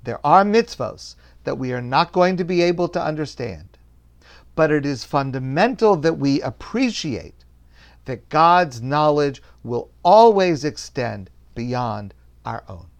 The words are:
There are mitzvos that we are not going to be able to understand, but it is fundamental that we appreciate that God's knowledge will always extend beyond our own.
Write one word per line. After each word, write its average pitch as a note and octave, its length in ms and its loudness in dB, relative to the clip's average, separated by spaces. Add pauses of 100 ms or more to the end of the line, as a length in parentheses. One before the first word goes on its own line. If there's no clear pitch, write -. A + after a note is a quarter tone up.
There A#2 200 -10
are F3 200 6
mitzvos G#3 720 -2 (280)
that C#3+ 140 -6
we B2+ 140 -6
are B2 100 -6
not C#3 300 -2
going F3+ 240 2
to F3 80 -2
be F3 180 0
able F3 260 0
to F3 140 -4
understand, C#3 760 -8 (760)
but D#3 160 2
it D3 120 0
is C#3 200 -6
fundamental C#3+ 880 0
that D#3+ 240 0
we C#3 240 0
appreciate D3 1000 -6 (640)
that B2 220 -10
God's D#3+ 540 2
knowledge D3 580 0 (220)
will A#2 260 -6 (160)
always F#3+ 600 6
extend A2 640 -6 (240)
beyond A#2 580 -6 (320)
our A2+ 240 -10
own. F2+ 180 -18 (140)